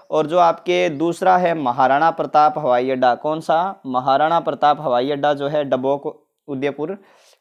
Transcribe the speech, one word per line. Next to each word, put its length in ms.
और 160
जो 120
आपके 520
दूसरा 460
है 180
महाराणा 580
प्रताप 460
हवाई 320
अड्डा, 260
कौन 240
सा? 460
महाराणा 540
प्रताप 400
हवाई 300
अड्डा 240
जो 120
है 180
डबोक 400
उदयपुर, 500